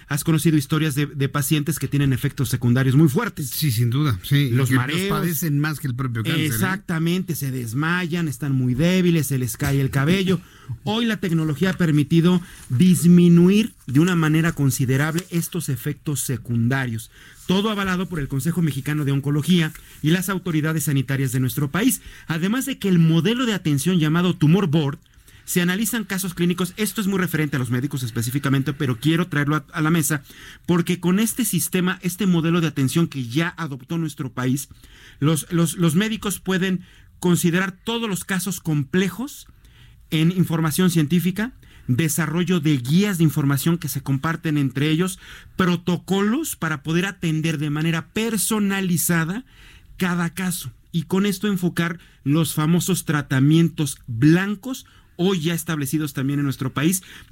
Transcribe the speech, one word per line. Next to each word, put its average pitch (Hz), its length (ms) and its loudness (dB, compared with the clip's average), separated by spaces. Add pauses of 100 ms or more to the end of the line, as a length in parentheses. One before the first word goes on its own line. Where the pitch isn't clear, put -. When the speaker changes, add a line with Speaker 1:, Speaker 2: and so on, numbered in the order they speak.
Speaker 1:
has - 160 -4
conocido 156 340 2
historias 151 380 0
de, 143 120 0
de 139 220 -4
pacientes 147 520 -2
que 135 80 -4
tienen 139 240 0
efectos 127 360 -2
secundarios 123 460 2
muy 156 140 6
fuertes. 170 420 -2
Speaker 2:
Sí, 147 220 -2
sin 117 180 0
duda, 135 320 0
sí. 139 280 2
Speaker 1:
Los 123 180 2
Speaker 2:
Que 127 80 2
los 127 60 4
Speaker 1:
mareos. 160 260 -2
Speaker 2:
padecen 156 500 -2
más 151 220 -2
que 143 80 -6
el 120 80 -4
propio 123 260 -4
cáncer, 131 180 0
¿eh? 156 60 0
Speaker 1:
Exactamente, 175 880 -2
se 135 160 -6
desmayan, 156 800 -2
están 139 240 -4
muy 127 220 0
débiles, 170 520 2
se 135 120 -2
les 123 180 -4
cae 139 240 0
el 131 100 0
cabello. 180 500 2 (220)
<laughs> - 220 -14
Hoy 220 200 0
la 220 120 0
tecnología 165 540 0
ha 180 60 -2
permitido 165 640 4 (540)
disminuir 175 800 6 (140)
de 131 140 2
una 180 160 4
manera 160 360 2
considerable 143 760 0
estos 170 380 -4
efectos 143 520 -6
secundarios, 120 880 -2 (400)
todo 202 220 2
avalado 190 360 -2
por 165 120 -6
el 135 80 -6
Consejo 165 340 -2
Mexicano 147 420 -2
de 135 60 0
Oncología 147 640 0 (300)
y 147 80 2
las 180 180 0
autoridades 160 560 -2
sanitarias 135 480 -2
de 131 80 0
nuestro 135 280 -2
país. 220 320 0 (280)
Además 196 360 -2
de 262 140 -6
que 196 100 -2
el 180 120 6
modelo 165 440 4
de 220 100 0
atención 170 440 0
llamado 165 380 2
Tumor 170 320 4
Board, 143 320 0 (460)
se 175 140 -2
analizan 208 440 -2
casos 185 300 -6
clínicos. 175 420 -2
Esto 214 240 -4
es 190 80 -2
muy 196 100 0
referente 156 380 -2
a - 20 0
los 120 140 -2
médicos 127 320 -2
específicamente, 135 680 -2
pero 127 280 -4
quiero 165 260 0
traerlo 147 300 0
a, 147 160 -6
a 165 100 -4
la 156 80 0
mesa, 156 320 0 (420)
porque 175 360 0
con 180 180 0
este 226 260 -2
sistema, 180 580 -2
este 185 260 -2
modelo 165 320 2
de 165 80 0
atención 151 400 0
que 135 180 -8
ya 165 320 -2
adoptó 143 400 -8
nuestro 151 340 -6
país, 127 360 -2 (500)
los, 156 320 0
los, 165 240 0
los 165 220 2
médicos 214 420 -2
pueden 185 440 -2 (360)
considerar 180 540 2
todos 233 360 -4
los 185 160 -4
casos 185 360 -4
complejos 180 880 -2 (640)
en 160 200 2
información 165 580 2
científica, 175 640 0 (360)
desarrollo 160 720 0
de 147 160 2
guías 165 420 0
de 165 60 4
información 143 520 2
que 156 120 -8
se 135 120 -6
comparten 156 580 -2
entre 139 320 0
ellos, 185 280 -2 (380)
protocolos 185 1000 0
para 156 300 -6
poder 165 200 0
atender 160 540 -2
de 151 100 -4
manera 160 440 -2
personalizada 196 1300 -2 (520)
cada 175 360 -2
caso 180 380 -6 (220)
y 165 100 -2
con 196 240 0
esto 208 220 -2
enfocar 170 500 -2 (240)
los 151 320 0
famosos 165 520 0
tratamientos 147 1000 2
blancos, 185 800 0 (300)
hoy 185 240 2
ya 165 140 -2
establecidos 156 600 -4
también 143 240 -2
en 143 60 0
nuestro 131 280 -4
país, 170 300 0 (300)